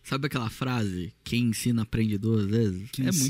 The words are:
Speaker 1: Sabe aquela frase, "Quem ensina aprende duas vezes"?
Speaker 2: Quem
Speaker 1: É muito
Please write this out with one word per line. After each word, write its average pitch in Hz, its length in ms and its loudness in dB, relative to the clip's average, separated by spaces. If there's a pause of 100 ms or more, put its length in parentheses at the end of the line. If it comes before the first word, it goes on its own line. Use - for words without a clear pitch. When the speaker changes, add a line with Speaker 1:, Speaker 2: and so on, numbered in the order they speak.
Speaker 1:
Sabe 139 240 -2
aquela 127 220 -2
frase, 110 640 -2 (100)
"Quem 120 260 0
ensina 117 340 0
aprende 110 340 0
duas 107 300 2
vezes"? 104 440 0
Speaker 2:
Quem 135 160 -2
Speaker 1:
É - 60 2
muito 131 180 2